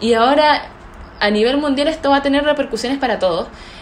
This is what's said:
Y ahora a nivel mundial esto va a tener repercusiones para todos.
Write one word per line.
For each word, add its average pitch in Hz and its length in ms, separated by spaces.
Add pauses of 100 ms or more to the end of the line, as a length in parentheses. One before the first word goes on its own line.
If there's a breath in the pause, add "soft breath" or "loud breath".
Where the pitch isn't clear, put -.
Y 226 140
ahora 285 560 (500)
a 208 100
nivel 220 280
mundial 285 280
esto 311 240
va 277 60
a 277 60
tener 285 200
repercusiones 277 560
para 240 220
todos. 180 260 (360 loud breath)